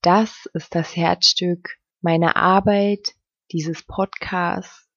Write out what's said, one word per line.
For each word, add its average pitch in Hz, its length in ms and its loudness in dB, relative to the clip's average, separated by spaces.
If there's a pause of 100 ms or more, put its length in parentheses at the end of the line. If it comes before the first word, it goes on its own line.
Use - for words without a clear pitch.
Das 202 520 2
ist - 220 -8
das 165 200 -4
Herzstück 175 800 0 (240)
meiner 165 340 2
Arbeit, 202 800 2 (360)
dieses 165 320 -6
Podcasts - 1120 -6